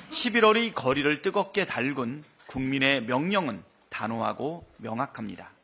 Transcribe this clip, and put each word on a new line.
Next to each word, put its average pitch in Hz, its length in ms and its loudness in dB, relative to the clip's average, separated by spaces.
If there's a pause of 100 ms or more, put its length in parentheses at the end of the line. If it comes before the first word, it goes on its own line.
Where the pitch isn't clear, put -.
(100)
십일월의 226 640 4
거리를 143 500 2
뜨겁게 196 420 0
달군 135 580 -2 (240)
국민의 135 560 2
명령은 139 640 0 (240)
단호하고 110 760 -4 (120)
명확합니다. 110 760 -8 (140)